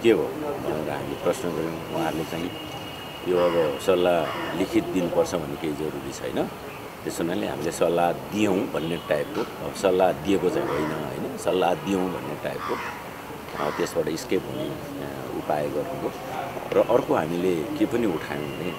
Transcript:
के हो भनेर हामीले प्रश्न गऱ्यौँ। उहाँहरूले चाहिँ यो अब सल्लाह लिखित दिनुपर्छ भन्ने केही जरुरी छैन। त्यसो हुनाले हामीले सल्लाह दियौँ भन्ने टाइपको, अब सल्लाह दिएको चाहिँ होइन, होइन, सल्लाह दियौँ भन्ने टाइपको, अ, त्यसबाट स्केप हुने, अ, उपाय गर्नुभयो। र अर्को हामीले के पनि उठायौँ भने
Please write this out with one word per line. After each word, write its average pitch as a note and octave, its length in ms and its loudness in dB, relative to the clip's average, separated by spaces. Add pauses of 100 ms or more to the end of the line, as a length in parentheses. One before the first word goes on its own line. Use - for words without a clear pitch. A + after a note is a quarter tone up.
के A#2 80 10
हो E2 120 8
भनेर D2+ 640 -2
हामीले C#2 340 -4
प्रश्न F2 260 0
गऱ्यौँ। E2 440 -4
उहाँहरूले D#2+ 300 -2
चाहिँ E2 280 -4 (760)
यो F2+ 100 4
अब E2 480 4
सल्लाह F2 720 4
लिखित F#2+ 260 2
दिनुपर्छ F2 520 2
भन्ने D2 200 -2
केही D2+ 180 -2
जरुरी C#2+ 380 -4
छैन। C2+ 320 -4 (600)
त्यसो E2 200 -4
हुनाले G2 240 0
हामीले D2 240 -2
सल्लाह E2+ 400 4
दियौँ G2 440 2
भन्ने E2+ 420 0
टाइपको, D2 440 -2
अब D#2 340 -6
सल्लाह F#2 360 6
दिएको F2 380 2
चाहिँ - 180 0
होइन, D#2 240 0
होइन, D2+ 460 -4
सल्लाह F2+ 360 4
दियौँ F#2 280 0
भन्ने E2 420 -2
टाइपको, D2 320 -2 (880)
अ, D2 60 2
त्यसबाट D#2+ 400 0
स्केप E2 360 0
हुने, C2+ 220 -4
अ, C#2 680 -6
उपाय D2+ 320 0
गर्नुभयो। D2 420 -2 (640)
र - 40 6
अर्को - 360 4
हामीले F2 420 2
के D#2 300 0
पनि A#2+ 200 2
उठायौँ D2+ 380 -2
भने D#2+ 360 -4